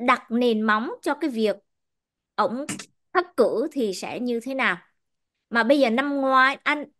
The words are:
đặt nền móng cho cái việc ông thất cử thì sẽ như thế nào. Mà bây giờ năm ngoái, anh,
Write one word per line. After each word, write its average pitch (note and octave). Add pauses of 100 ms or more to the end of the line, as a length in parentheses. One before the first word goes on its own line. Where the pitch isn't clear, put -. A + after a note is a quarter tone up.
đặt B3
nền A#3
móng A3 (120)
cho D4
cái D4+
việc G#3+ (800)
ông A3+ (460)
thất F4 (100)
cử A3
thì A3
sẽ F3
như A#3+
thế C4
nào. A3 (760)
Mà A3+
bây C#4+
giờ B3+
năm C#4
ngoái, C4
anh, D4 (160)